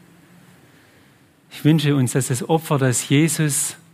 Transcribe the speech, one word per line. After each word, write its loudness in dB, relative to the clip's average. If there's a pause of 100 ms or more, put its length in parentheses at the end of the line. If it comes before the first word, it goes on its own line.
(1500)
Ich -8
wünsche 4
uns, 0
dass -2
das -4
Opfer, 0
das -2
Jesus 0 (180)